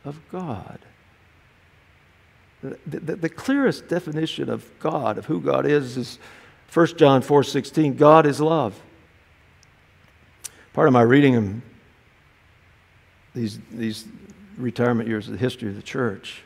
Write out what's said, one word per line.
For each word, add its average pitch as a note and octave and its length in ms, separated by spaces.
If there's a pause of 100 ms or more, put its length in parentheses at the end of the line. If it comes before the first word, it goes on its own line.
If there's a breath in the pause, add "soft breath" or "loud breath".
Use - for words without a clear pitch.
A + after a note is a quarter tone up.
of D3 140 (120)
God. D#3 480 (1800)
The, C3+ 240
the, D3+ 300
the E3 120
clearest C4+ 600
definition D#3 600
of A2+ 180 (140)
God, C#3 380
of G2+ 80
who E3 140
God C#3 260
is, C#3+ 300
is - 220 (480 loud breath)
First E3 300
John C#3 260
four C#3+ 220
sixteen, C#3+ 500
"God D3+ 320
is C#3 140
love." D3 400 (1900 loud breath)
Part D3+ 160
of C3+ 40
my B2 100
reading C3 320
in G#2+ 280 (1700)
these, A2+ 240 (120)
these A2+ 360 (500)
retirement A#2+ 520
years A2 180
of A2 60
the G#2 60
history B2 300
of G2 80
the G#2 60
church A#2 640